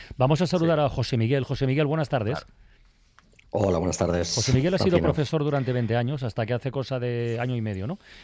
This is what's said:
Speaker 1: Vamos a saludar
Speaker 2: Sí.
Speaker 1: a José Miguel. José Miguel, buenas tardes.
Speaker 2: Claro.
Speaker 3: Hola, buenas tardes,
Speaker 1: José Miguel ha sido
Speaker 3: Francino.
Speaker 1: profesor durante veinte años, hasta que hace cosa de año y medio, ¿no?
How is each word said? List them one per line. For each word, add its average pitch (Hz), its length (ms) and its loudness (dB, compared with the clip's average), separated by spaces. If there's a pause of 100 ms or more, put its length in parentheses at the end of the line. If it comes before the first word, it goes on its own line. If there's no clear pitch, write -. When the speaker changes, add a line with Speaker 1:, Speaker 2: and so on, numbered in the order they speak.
(180)
Speaker 1:
Vamos 143 240 4
a 180 60 2
saludar 165 320 2
Speaker 2:
Sí. 147 60 4
Speaker 1:
a 127 40 2
José 123 280 -2
Miguel. 127 260 2
José 143 240 -2
Miguel, 143 200 2
buenas 151 220 -2
tardes. 123 300 -2
Speaker 2:
Claro. - 140 -18 (1000)
Speaker 3:
Hola, 98 260 2
buenas 85 180 0
tardes, 85 360 0
Speaker 1:
José 117 200 0
Miguel 147 220 2
ha - 20 2
sido 190 140 2
Speaker 3:
Francino. 165 120 4
Speaker 1:
profesor 151 400 0
durante 139 300 0
veinte 117 240 0
años, 127 260 -2
hasta 113 220 -4
que 120 80 -2
hace 123 180 -4
cosa 131 280 -4
de 120 380 -2
año 127 160 -2
y 120 80 -2
medio, 101 240 -4
¿no? 170 140 -6 (240)